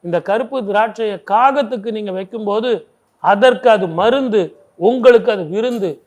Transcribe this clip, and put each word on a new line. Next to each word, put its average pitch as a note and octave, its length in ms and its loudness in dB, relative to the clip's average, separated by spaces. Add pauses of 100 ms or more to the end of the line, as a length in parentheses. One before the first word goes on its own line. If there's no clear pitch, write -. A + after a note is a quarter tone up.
இந்த F3 180 -2
கருப்பு B3 400 -2
திராட்சையை G#3 540 -2 (140)
காகத்துக்கு A#3 680 0
நீங்க G3+ 200 -8
வைக்கும்போது G#3+ 540 -4 (520)
அதற்கு A3 460 4
அது F#3+ 180 2 (120)
மருந்து, A#3 420 0 (380)
உங்களுக்கு A#3+ 560 4
அது F3+ 180 -6
விருந்து. A3 380 -4 (140)